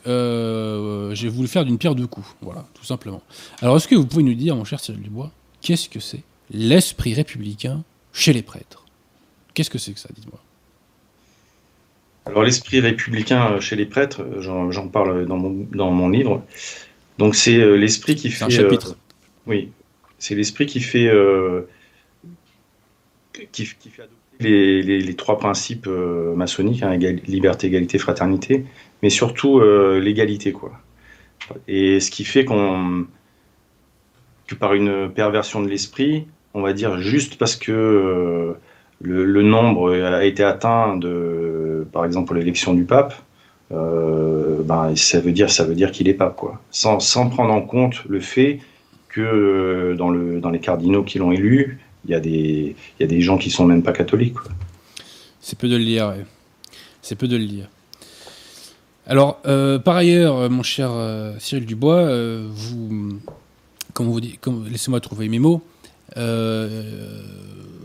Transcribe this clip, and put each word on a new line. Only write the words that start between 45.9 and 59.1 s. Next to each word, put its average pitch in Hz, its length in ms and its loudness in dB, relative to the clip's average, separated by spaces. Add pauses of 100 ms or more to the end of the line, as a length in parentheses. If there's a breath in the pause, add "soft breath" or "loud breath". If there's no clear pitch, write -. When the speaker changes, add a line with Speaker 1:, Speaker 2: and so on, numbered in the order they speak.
Speaker 2:
qu'il 90 160 -2
est 95 80 4
pape, 92 200 0
quoi. - 240 -10 (120)
Sans, 107 280 0
sans 123 300 0
prendre 120 240 2
en 104 80 2
compte 123 480 0
le 98 100 -2
fait 139 400 2 (500 loud breath)
que, - 120 -6
euh, 95 760 2
dans 87 140 0
le, 87 300 0
dans 85 100 -4
les 85 100 -2
cardinaux 90 440 0
qui 95 160 -6
l'ont 90 120 2
élu, 127 480 2 (260 loud breath)
il - 60 -6
y 85 40 2
a 82 40 0
des, 78 560 -2 (240 loud breath)
il - 20 0
y - 20 4
a 80 40 0
des 85 140 2
gens 92 160 4
qui 90 140 -4
sont 90 140 2
même 85 180 6
pas 87 100 0
catholiques, 117 400 0
quoi. - 160 -12 (920 loud breath)
Speaker 1:
C'est - 180 -14
peu 123 80 -2
de 120 100 2
le 113 80 0
dire, 110 220 0
ouais. 98 180 -8 (800 loud breath)
C'est - 120 -10
peu 127 120 -4
de 123 100 0
le 113 80 -2
dire. 101 240 -12 (1400 loud breath)
Alors, 139 400 4